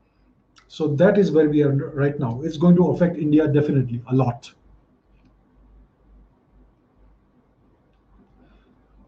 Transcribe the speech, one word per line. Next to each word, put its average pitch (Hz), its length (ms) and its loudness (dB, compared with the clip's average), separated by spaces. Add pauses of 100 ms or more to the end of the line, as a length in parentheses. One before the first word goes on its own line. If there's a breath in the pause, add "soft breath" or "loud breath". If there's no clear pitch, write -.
(680)
So - 280 -6
that 196 220 4
is 180 140 2
where 151 180 2
we 147 140 0
are 135 80 2
right 139 480 -4
now. 123 240 -6
It's 160 140 -8
going 175 180 4
to 175 140 2
affect - 280 -2
India 151 300 0
definitely 135 600 -2
a 131 60 -6
lot. 127 380 -4 (4000)